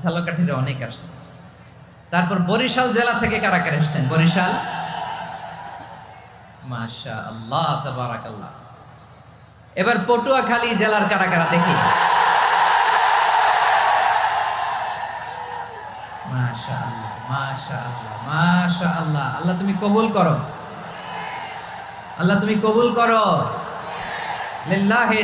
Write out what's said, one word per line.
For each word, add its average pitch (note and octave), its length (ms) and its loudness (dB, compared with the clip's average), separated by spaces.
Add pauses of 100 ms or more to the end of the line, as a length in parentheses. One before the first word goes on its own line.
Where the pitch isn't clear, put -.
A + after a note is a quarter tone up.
ঝালকাঠিতে E3+ 500 0
অনেক C3 320 -2
আসছে। - 280 -10 (1000)
তারপর F3+ 300 2
বরিশাল A#3+ 540 2
জেলা A#3+ 200 4
থেকে A3+ 260 0
কারা F#3+ 200 2
কারা E3+ 160 0
এসছেন? C3+ 340 2
বরিশাল? E3+ 440 4 (2000)
মাশাআল্লাহ, A#2 1200 -4
তাবারাকাল্লাহ। A2+ 680 -8 (1300)
এবার A3 200 2 (120)
পটুয়াখালী A#3+ 680 2
জেলার G#3 340 2
কারা F#3+ 160 2
কারা E3+ 260 2
দেখি। F3 220 4 (4000)
মাশাআল্লাহ, A#2 880 -4 (160)
মাশাআল্লাহ, B2 880 -6 (100)
মাশাআল্লাহ। E3 1120 2
আল্লাহ F3 220 0
তুমি G3 220 0
কবুল G#3+ 300 4
করো। F3+ 260 4 (1800)
আল্লাহ G3 200 4
তুমি G#3 160 2
কবুল A3 380 4
করো। A3 540 4 (1160)
লিল্লাহে G#3+ 580 4